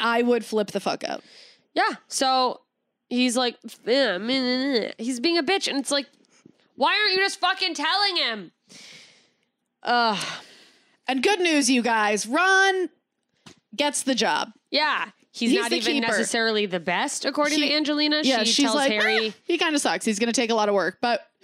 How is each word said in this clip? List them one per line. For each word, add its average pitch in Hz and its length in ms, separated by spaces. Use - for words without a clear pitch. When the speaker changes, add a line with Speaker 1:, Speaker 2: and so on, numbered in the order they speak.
Speaker 1:
I 233 180
would 240 220
flip 214 260
the 202 100
fuck - 240
out. - 180
Speaker 2:
Yeah, 392 160
so 262 540
he's 247 260
like, 247 220
"Eh, 240 300
meh, - 20
meh, 254 600
meh." - 160
He's 240 240
being 339 160
a 339 60
bitch, 285 260
and 269 100
it's - 120
like, 285 160
why 339 220
aren't 415 140
you 370 60
just 381 220
fucking 370 340
telling 359 420
him? 226 360
Ugh. 226 420
Speaker 1:
And 262 160
good 381 180
news, 302 280
you 254 140
guys. 214 440
Ron 381 640
gets 285 260
the 262 120
job. 196 360
Speaker 2:
Yeah. 269 360
He's 233 200
Speaker 1:
He's 320 100
Speaker 2:
not 233 100
Speaker 1:
the 339 80
Speaker 2:
even - 160
Speaker 1:
keeper. 226 120
Speaker 2:
necessarily 220 600
the 180 140
best, 185 440
according 294 360
Speaker 1:
He, 285 80
Speaker 2:
to 285 60
Angelina. 302 480
Speaker 1:
yeah, 240 220
Speaker 2:
She 226 80
Speaker 1:
she's 285 140
Speaker 2:
tells 220 100
Speaker 1:
like, 269 160
Speaker 2:
Harry 220 360
Speaker 1:
"Eh, - 20
he 339 140
kinda 320 220
sucks. 180 240
He's 214 160
gonna 233 120
take 226 180
a 233 40
lot 214 140
of 208 80
work." 165 240
But 240 260